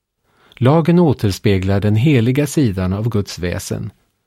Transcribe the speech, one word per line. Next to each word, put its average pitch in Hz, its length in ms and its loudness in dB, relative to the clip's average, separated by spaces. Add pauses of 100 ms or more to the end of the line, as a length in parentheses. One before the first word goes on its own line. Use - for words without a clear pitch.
(540)
Lagen 160 460 2
återspeglar 101 800 0
den 104 160 0
heliga 131 520 2
sidan 95 460 -2
av 107 160 -4
Guds 101 300 -6
väsen, 95 520 -8 (360)